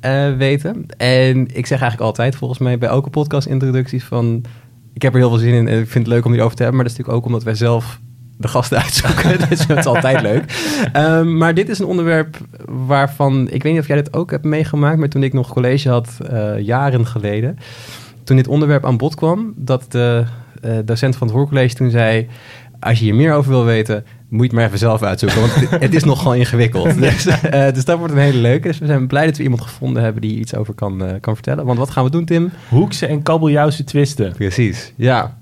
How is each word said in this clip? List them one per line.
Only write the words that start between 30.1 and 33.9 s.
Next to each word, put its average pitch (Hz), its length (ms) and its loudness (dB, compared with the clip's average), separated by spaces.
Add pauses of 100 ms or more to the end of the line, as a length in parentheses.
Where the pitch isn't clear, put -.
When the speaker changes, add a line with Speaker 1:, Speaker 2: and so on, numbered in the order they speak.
Speaker 1:
die 110 160 -4
iets 113 160 -6
over 107 200 -4
kan, 95 300 -4
eh, 95 160 -6
kan 110 140 -2
vertellen. 139 300 -4
Want 123 140 0
wat 131 120 -2
gaan 131 140 0
we 131 60 0
doen, 170 140 -2
Tim? 170 260 0 (180)
Speaker 2:
Hoekse 151 380 2
en 147 160 -2
kabeljauwse 151 640 2
twisten. 139 480 -2